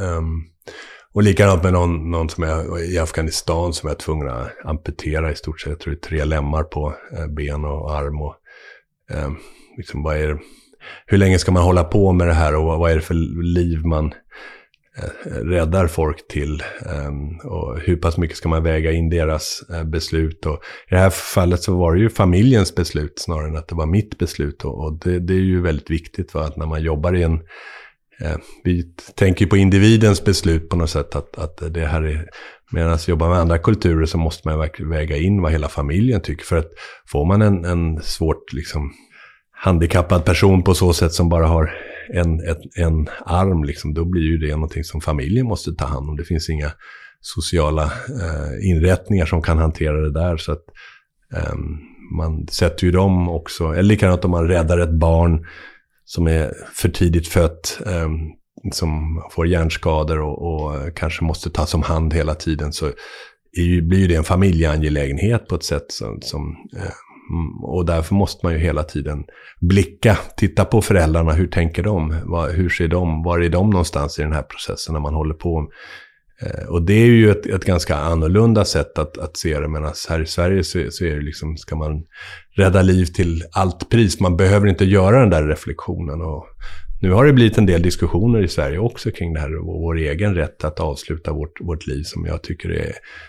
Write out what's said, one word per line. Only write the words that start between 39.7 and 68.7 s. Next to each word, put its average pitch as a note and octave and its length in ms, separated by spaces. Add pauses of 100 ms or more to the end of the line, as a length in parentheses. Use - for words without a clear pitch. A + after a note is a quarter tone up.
person F#2+ 380
på F#2 120
så F2 180
sätt E2 200
som F2 160
bara E2 180
har D#2+ 280 (400)
en, E2 340
ett, E2 100 (180)
en D#2+ 320 (160)
arm, F2 400
liksom, D2 300
då E2 100
blir F2 180
ju D#2+ 160
det D2+ 160
någonting D#2 300
som - 160
familjen D#2 460
måste F#2+ 260
ta D2 140
hand C#2+ 220
om. D2+ 80
Det D#2+ 80
finns E2 260
inga D2+ 220 (480)
sociala, D#2 640 (380)
eh, D2+ 480
inrättningar F2+ 560
som E2 160
kan D#2+ 160
hantera D#2 420
det D2+ 120
där. E2 240
Så D#2 160
att, D#2 120 (720)
ehm, D2+ 420 (380)
man D#2 320
sätter - 360
ju F2+ 60
dem F#2 380
också, E2+ 360
eller D#2+ 180
likadant G2+ 420
om F2+ 60
man E2+ 180
räddar F2 300
ett E2 200
barn E2 480 (580)
som E2+ 220
är D#2+ 260 (200)
för - 160
tidigt E2 400
fött, - 580
ehm, D#2+ 320 (540)
som D#2 580
får E2+ 160
hjärnskador D#2+ 720
och, D2+ 220
och D2+ 540
kanske D#2+ 280
måste D#2+ 260
tas - 240
om D#2+ 80
hand D#2+ 320
hela D#2 200
tiden, D2+ 380
så - 140 (720)
är F2 40
ju, F2 200
blir F2+ 160
ju F#2+ 80
det E2+ 80
en D#2+ 100
familjeangelägenhet D#2 1200
på F#2 60
ett E2 100
sätt - 240
som, - 340
som, D2+ 340 (200)
eh, F#2 60 (480)
mm, D#2+ 340
och E2+ 220
därför E2 280
måste G2 320
man E2+ 60
ju D#2+ 60
hela D#2 240